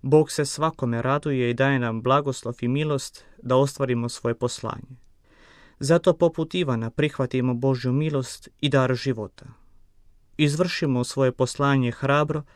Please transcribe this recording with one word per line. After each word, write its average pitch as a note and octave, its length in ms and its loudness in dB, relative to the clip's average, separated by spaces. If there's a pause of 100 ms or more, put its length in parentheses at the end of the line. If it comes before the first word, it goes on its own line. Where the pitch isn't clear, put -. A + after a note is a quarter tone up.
Bog D3+ 300 4
se D3 140 -2
svakome C3 560 -2
raduje C3 480 0
i A#2+ 40 0
daje C3+ 260 2
nam A2+ 220 -2
blagoslov C3 600 0
i A#2+ 60 -2
milost C#3+ 560 -2 (200)
da B2+ 120 0
ostvarimo B2+ 540 0
svoje A#2 260 -4
poslanje. - 640 -8 (800)
Zato E3 380 4
poput E3 380 0
Ivana B2 340 -2
prihvatimo C3 640 -2
Božju B2+ 400 0
milost C#3+ 560 -4 (120)
i D3 80 0
dar C3 260 2
života. A2 500 -6 (920)
Izvršimo D3+ 680 0
svoje C3 280 0
poslanje C3 600 0
hrabro D3 520 0 (120)